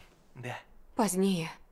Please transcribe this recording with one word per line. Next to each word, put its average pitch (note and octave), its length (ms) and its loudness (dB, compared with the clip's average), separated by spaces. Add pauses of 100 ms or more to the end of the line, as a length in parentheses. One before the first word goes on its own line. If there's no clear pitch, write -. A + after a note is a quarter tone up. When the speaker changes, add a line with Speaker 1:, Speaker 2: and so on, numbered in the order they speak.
(360)
Speaker 1:
Да. A#2+ 240 -10 (360)
Speaker 2:
Позднее F#3 540 2 (220)